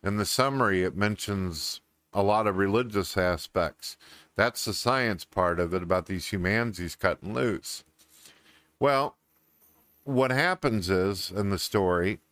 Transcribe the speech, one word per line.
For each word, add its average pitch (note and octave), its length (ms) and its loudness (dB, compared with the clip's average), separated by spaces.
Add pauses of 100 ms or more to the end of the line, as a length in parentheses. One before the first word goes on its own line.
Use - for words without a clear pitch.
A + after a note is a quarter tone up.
In G2+ 140 -2
the G#2 100 0
summary, B2 560 2
it F2+ 140 -2
mentions F#2+ 840 -4 (320)
a G2+ 100 2
lot G#2+ 240 4
of F#2+ 120 0
religious G2+ 580 0
aspects. F2+ 800 -2 (400)
That's A#2 280 0
the G#2+ 100 -4
science A#2+ 500 0
part F2 340 0
of F2 140 0
it, F2+ 100 0
about F2+ 240 0
these F#2 200 -6
humanzees F#2+ 720 -4
cutting F#2 340 -2
loose. A#2 520 -4 (960)
Well, C#3 380 2 (880)
what C3 260 2
happens B2+ 600 0
is, F#2+ 400 2
in G2+ 200 -2
the F#2+ 80 0
story F#2 600 0 (120)